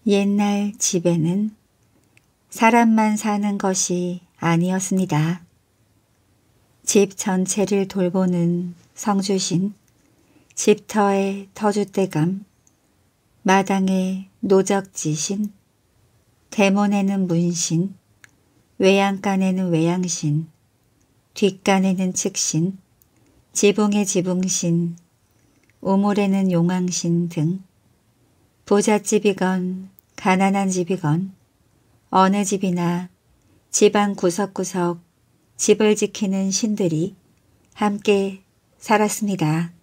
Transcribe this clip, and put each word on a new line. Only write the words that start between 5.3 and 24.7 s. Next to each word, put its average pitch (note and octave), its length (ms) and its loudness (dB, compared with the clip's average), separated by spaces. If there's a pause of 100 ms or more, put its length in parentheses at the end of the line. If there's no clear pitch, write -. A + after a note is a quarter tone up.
집 G3 320 2
전체를 F#3+ 720 -2
돌보는 F3 880 0 (200)
성주신, G3 800 -2 (800)
집터의 G3 1000 0
터줏대감, G3 880 -2 (1000)
마당의 F#3+ 880 0 (120)
노적지신, G3 1120 -2 (1000)
대문에는 G3 760 2
문신, F3 680 0 (840)
외양간에는 F#3+ 920 2
외양신, E3 760 0 (880)
뒷간에는 F#3+ 800 0
측신, F#3+ 680 -4 (760)
지붕의 G#3 540 2
지붕신, F3 880 -2 (840)